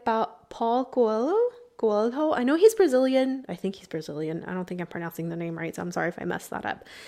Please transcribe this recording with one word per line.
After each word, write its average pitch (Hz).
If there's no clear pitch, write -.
Ba-, 226
Paul 240
Coelho. 247
Coelho. 233
I 247
know 269
he's 440
Brazilian. 262
I 180
think 196
he's -
Brazilian. 156
I 180
don't 185
think 180
I'm 170
pronouncing 170
the 165
name 165
right, 165
so 180
I'm 180
sorry 170
if 175
I -
messed -
that -
up. -